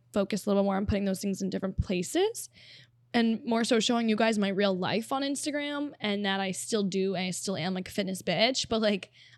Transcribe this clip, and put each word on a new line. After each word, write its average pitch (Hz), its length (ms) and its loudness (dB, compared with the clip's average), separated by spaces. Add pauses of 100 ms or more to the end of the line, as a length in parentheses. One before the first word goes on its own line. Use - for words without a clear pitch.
(140)
focused 196 320 0
a 214 60 0
little 196 120 4
more 196 120 2
on 202 100 -2
putting 202 200 0
those 190 160 -2
things 196 200 -2
in 190 80 -2
different 190 320 -2
places 320 680 -2 (640)
and 226 320 2
more 226 180 2
so 226 160 4
showing 233 300 2
you 214 60 4
guys 226 220 4
my 196 120 2
real 196 280 2
life 185 340 -2
on 269 120 0
Instagram 285 800 -4
and 208 240 0
that 196 160 0
I 190 100 0
still 208 320 -2
do, 190 320 0
and 185 100 -2
I 185 60 -2
still 190 240 -4
am, 180 180 -2
like, 185 140 -6
a - 40 -14
fitness 190 300 -4
bitch, 220 460 2
but, 220 140 0
like, 208 280 0 (280)